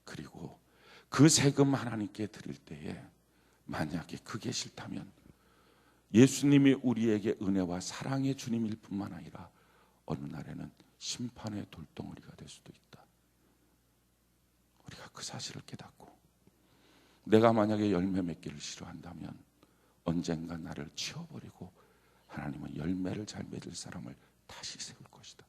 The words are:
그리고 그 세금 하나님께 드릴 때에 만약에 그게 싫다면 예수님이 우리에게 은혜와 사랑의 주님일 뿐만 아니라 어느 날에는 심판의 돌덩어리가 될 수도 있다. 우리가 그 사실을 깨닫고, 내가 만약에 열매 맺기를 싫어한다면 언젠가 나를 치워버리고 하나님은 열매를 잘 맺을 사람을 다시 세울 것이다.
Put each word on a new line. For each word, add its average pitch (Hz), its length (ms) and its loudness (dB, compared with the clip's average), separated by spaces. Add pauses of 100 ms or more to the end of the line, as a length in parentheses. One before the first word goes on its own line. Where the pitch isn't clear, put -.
그리고 - 560 -12 (480)
그 147 220 8
세금 139 460 6
하나님께 110 520 -4
드릴 - 300 -12
때에 82 440 -12 (640)
만약에 78 580 -6
그게 - 280 -6
싫다면 - 580 -8 (1000)
예수님이 135 640 8
우리에게 110 640 2
은혜와 92 400 0
사랑의 135 560 -2
주님일 113 420 -4
뿐만 101 360 -8
아니라 85 380 -14 (540)
어느 71 200 -6
날에는 76 460 -10 (260)
심판의 - 720 -8
돌덩어리가 - 680 -14
될 - 140 -18
수도 - 240 -20
있다. - 320 -20 (1800)
우리가 - 260 -18
그 - 100 -12
사실을 - 440 -10
깨닫고, - 420 -18 (1160)
내가 110 280 8
만약에 107 380 4
열매 92 320 2
맺기를 78 360 -8
싫어한다면 82 800 -12 (680)
언젠가 85 540 -2
나를 78 380 -10
치워버리고 - 760 -12 (540)
하나님은 71 500 -8
열매를 92 520 -4
잘 - 220 -10
맺을 - 260 -10
사람을 85 400 -12 (320)
다시 - 320 -14
세울 - 320 -14
것이다. - 380 -20